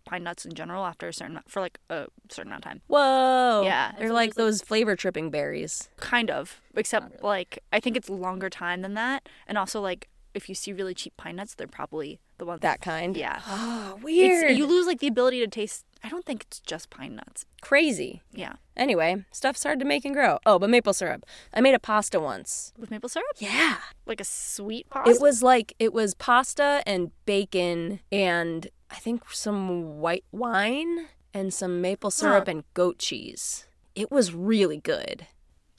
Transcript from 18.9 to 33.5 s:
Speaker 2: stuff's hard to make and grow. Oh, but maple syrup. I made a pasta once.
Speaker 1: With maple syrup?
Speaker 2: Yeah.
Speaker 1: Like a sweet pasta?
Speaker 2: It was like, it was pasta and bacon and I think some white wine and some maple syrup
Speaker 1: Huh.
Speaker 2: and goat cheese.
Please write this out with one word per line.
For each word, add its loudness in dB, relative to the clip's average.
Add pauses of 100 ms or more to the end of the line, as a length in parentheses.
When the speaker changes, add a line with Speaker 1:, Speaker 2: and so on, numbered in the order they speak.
Speaker 2:
stuff's -2
hard 0
to -2
make 0
and -4
grow. 4
Oh, 8
but 2
maple 4
syrup. -4 (260)
I 0
made 8
a 4
pasta 0
once. -6
Speaker 1:
With -16
maple -10
syrup? -4 (100)
Speaker 2:
Yeah. 0 (300)
Speaker 1:
Like -8
a -8
sweet -8
pasta? 4
Speaker 2:
It 8
was 6
like, 4
it 2
was 0
pasta 2
and -2 (160)
bacon 0 (100)
and 0 (220)
I -14
think -6
some -4
white 0
wine -2 (260)
and -4
some -2
maple -2
syrup 4
Speaker 1:
Huh. -2
Speaker 2:
and -8
goat 2
cheese. -8 (280)